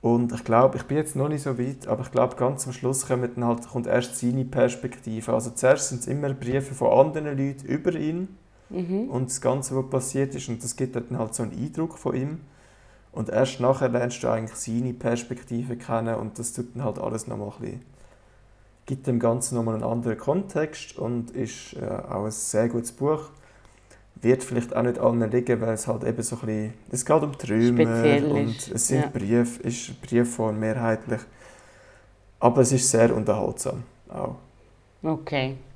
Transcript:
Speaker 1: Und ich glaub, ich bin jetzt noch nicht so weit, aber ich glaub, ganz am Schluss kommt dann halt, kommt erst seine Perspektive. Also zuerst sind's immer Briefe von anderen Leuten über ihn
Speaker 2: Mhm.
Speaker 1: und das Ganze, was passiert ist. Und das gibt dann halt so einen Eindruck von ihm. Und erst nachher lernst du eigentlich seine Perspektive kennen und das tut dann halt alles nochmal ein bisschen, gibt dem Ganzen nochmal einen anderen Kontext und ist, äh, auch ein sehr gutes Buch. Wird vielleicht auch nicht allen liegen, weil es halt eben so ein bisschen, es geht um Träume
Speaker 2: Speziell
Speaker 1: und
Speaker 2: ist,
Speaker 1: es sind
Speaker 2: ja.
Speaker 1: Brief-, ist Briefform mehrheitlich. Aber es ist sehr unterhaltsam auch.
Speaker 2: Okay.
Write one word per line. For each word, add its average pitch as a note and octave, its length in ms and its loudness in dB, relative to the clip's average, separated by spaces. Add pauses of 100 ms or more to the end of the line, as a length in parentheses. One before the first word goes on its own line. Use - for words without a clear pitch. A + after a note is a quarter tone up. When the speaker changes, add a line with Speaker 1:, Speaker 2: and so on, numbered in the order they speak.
Speaker 1:
Und A#2+ 300 4
ich A#2+ 120 -6
glaub, A#2+ 300 6
ich A#2 80 -6
bin C#3+ 160 -2
jetzt D3+ 180 -2
noch C3+ 120 0
nicht D3+ 140 -2
so C3+ 160 -2
weit, C3 280 -4
aber A2 160 -2
ich - 80 -10
glaub, B2 260 2
ganz C3+ 300 0
am B2+ 80 -6
Schluss C3 340 -2
kommt B2 280 0
dann A#2+ 100 -2
halt, A#2 200 0
kommt A#2 200 -4
erst A#2+ 320 0
seine B2+ 260 2
Perspektive. A#2+ 880 -2
Also A#2 180 0
zuerst C3 380 4
sind's B2 180 -6
immer C#3 280 -2
Briefe C3+ 400 -2
von - 180 4
anderen D3+ 340 6 (120)
Leuten C#3 280 -2
über D#3+ 280 0
ihn E3 420 -4 (340)
Speaker 2:
Mhm. F#3 400 -2
Speaker 1:
und B2+ 200 -2
das - 100 -6
Ganze, C3 360 0
was C3+ 140 -2
passiert C3+ 440 -2
ist. C3+ 140 -8
Und A#2 140 -6
das - 140 -6
gibt C3 200 -4
dann A#2+ 220 -4
halt A2 160 -4
so - 80 -4
einen G#2 100 -4
Eindruck D#3+ 460 -6
von - 160 -2
ihm. C#3+ 260 -4 (720)
Und - 180 -4
erst B2+ 300 2
nachher C3+ 280 2
lernst B2 340 -2
du B2 60 0
eigentlich A2+ 300 -2
seine A#2+ 340 -2
Perspektive A#2+ 840 -4
kennen A2+ 400 -2
und A2 220 -6
das A#2 140 -6
tut A#2+ 220 -8
dann B2 100 -6
halt G#2+ 140 -2
alles A2+ 280 -4
nochmal G#2 300 -8
ein - 60 -16
bisschen, G2+ 200 -10 (1040)
gibt C3+ 200 -6
dem B2 140 2
Ganzen A#2+ 340 0
nochmal A2+ 220 0
einen A2+ 80 -4
anderen A#2 340 -2
Kontext D#3 800 -2
und A#2+ 320 -4
ist, - 440 -8
äh, - 120 -8
auch - 380 -6
ein G#2+ 80 -2
sehr A2+ 360 0
gutes A#2 240 -2
Buch. D3+ 380 -2 (840)
Wird - 260 4
vielleicht A#2+ 320 -4
auch A#2 80 2
nicht A#2+ 160 2
allen A#2 320 2
liegen, B2 300 2
weil A2+ 140 0
es - 120 -6
halt A#2 180 -2
eben A#2+ 180 -2
so A#2+ 140 -4
ein - 100 -10
bisschen, A2 280 -4 (160)
es - 140 -4
geht D3+ 180 4
um D3 160 -2
Träume A#2+ 460 4
Speaker 2:
Speziell C#3 480 4
Speaker 1:
und - 240 2
Speaker 2:
ist, - 160 -10
Speaker 1:
es - 160 0
sind C3+ 140 2
Speaker 2:
ja. D3 100 0
Speaker 1:
Brief-, A#2+ 480 2
ist - 400 -6
Briefform A#2 580 0
mehrheitlich. A2 640 0 (1200)
Aber B2+ 220 6
es B2 100 6
ist B2+ 180 4
sehr A#2 240 6
unterhaltsam G#2 680 -2 (260)
auch. - 280 -6 (680)
Speaker 2:
Okay. D3 540 -2 (200)